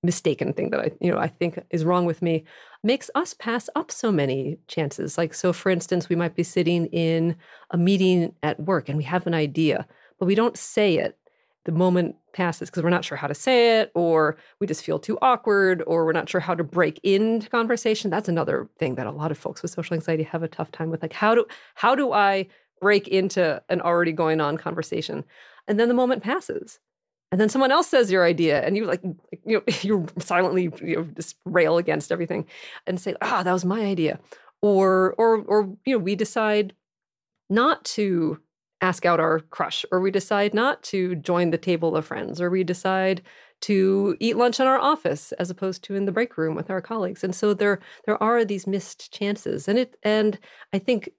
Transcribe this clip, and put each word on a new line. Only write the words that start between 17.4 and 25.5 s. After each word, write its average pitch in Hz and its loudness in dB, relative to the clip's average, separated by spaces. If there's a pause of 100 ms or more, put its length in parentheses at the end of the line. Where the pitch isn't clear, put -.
conversation. 226 0
That's 202 -2
another 160 0 (120)
thing 131 -2
that 120 -6
a 107 -8
lot 151 -4
of 147 -6
folks - -10
with 175 -8
social - -6
anxiety 160 -2
have 165 -6
a 160 -6
tough - -10
time 165 -6
with. 160 -6
Like, 160 -10
how 214 2
do, 226 4 (300)
how 240 4
do 269 0
I 196 2 (340)
break 202 4
into 185 0
an 180 0
already 170 2
going 160 0
on 147 0
conversation? 160 -6 (420)